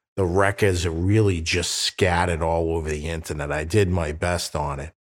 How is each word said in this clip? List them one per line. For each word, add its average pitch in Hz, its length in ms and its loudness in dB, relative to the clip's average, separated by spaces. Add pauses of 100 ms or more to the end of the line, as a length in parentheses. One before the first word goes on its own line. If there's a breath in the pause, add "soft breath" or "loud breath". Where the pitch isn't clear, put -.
(160)
the 98 100 0
records 95 640 2
are 82 40 -2
really 92 480 2
just 82 320 -2
scattered 87 680 0
all 82 340 0
over 78 140 -4
the 76 180 -6
internet. 78 440 -6
I 76 120 -2
did 95 260 2
my 85 220 0
best 87 440 -4
on 73 240 -4
it. 73 140 -12 (180)